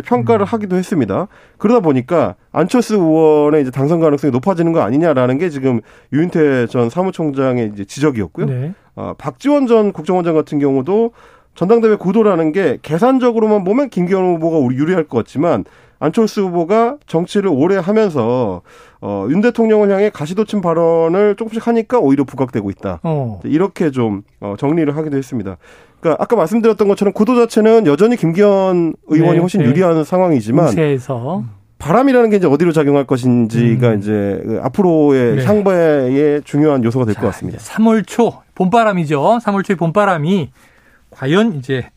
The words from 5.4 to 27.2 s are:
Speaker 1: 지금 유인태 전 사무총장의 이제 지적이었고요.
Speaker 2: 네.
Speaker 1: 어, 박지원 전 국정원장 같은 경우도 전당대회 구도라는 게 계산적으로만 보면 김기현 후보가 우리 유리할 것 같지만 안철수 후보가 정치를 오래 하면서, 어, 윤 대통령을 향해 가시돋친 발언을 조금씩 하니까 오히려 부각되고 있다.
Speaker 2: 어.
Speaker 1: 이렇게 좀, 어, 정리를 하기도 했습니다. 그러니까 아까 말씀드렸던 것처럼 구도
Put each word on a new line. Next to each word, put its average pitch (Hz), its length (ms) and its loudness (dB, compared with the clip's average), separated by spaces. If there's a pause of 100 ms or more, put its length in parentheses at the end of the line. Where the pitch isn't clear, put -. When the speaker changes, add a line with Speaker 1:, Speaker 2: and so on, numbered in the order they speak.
Speaker 1:
지금 131 300 -2 (320)
유인태 147 560 0
전 120 200 0
사무총장의 135 840 -2
이제 101 100 -10
지적이었고요. 131 600 -4
Speaker 2:
네. 135 280 -6 (200)
Speaker 1:
어, 101 240 -10
박지원 277 480 -2
전 214 260 2
국정원장 170 440 -2
같은 147 240 -2
경우도 143 500 0 (460)
전당대회 220 400 2
구도라는 185 560 2
게 165 300 0
계산적으로만 220 840 0
보면 240 240 -2
김기현 180 480 0
후보가 165 220 -2
우리 127 180 0
유리할 160 320 0
것 131 100 -4
같지만 127 460 -2 (360)
안철수 202 420 0
후보가 190 640 -2
정치를 190 420 -2
오래 170 280 2
하면서, 131 840 -2 (400)
어, 101 300 -6
윤 180 100 0
대통령을 220 500 2
향해 202 200 0
가시돋친 190 500 -6
발언을 170 760 0
조금씩 226 300 -8
하니까 233 320 0
오히려 139 260 2
부각되고 127 440 -6
있다. 92 360 -8
Speaker 2:
어. 131 400 -6
Speaker 1:
이렇게 160 460 -2
좀, 110 320 -2 (180)
어, 101 180 -8
정리를 147 360 -2
하기도 151 220 -6
했습니다. 110 400 -6 (440)
그러니까 170 220 -2
아까 226 140 0
말씀드렸던 208 520 0
것처럼 202 260 0
구도 220 220 2